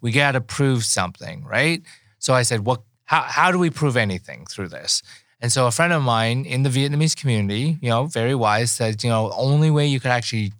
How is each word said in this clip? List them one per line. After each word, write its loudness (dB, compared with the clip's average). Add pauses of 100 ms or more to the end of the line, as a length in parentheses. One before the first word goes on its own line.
We -4
gotta 2
prove 0
something, -4
right? 0 (360)
So 0
I 4
said, -2
"What, 0 (240)
how, 0
how 2
do 2
we 2
prove 0
anything -4
through -10
this?" -6 (380)
And -2
so 2
a 2
friend 2
of 2
mine 0
in -2
the 2
Vietnamese 0
community, 0
you -2
know, 2
very -2
wise, 2
said, -2
you 2
know, 0
"Only 2
way 2
you 0
could 0
actually -2